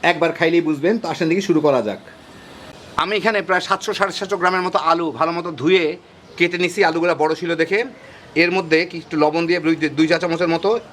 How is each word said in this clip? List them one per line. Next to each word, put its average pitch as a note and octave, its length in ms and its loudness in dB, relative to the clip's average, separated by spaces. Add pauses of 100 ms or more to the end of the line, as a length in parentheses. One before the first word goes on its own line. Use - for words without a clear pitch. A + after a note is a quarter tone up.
(100)
একবার E3+ 280 2
খাইলেই E3+ 300 2
বুঝবেন। D#3 320 0
তো - 120 -8
আসেন D#3+ 180 -2
দেখি F#3+ 180 0
শুরু D#3+ 180 4
করা C3+ 200 4
যাক। G2 160 -6 (1000)
আমি F#3 180 -2
এখানে G#3+ 180 0 (100)
প্রায় F3+ 200 2
সাতশো, G3 300 -2
সাড়ে G3 200 0
সাতশো G3 220 -4
গ্রামের F3+ 260 2
মতো F3+ 120 0 (120)
আলু E3+ 160 2 (120)
ভালো E3 200 0
মতো F3 120 -8 (100)
ধুয়ে F3 240 4 (540)
কেটে F3 240 0
নিছি, F3 260 -2
আলুগুলা E3 340 0
বড় D#3 180 2
ছিল F3 100 -6 (120)
দেখে। F#3 160 0 (640)
এর F3 140 4
মধ্যে D#3+ 220 2 (120)
কি E3+ 120 -12
একটু - 200 -8
লবণ D#3 260 2
দিয়ে F3 180 0
দুই, D#3+ 100 2 (220)
দুই D#3+ 120 4
চা F3 120 4
চামচের E3+ 320 0
মতো E3 140 0 (240)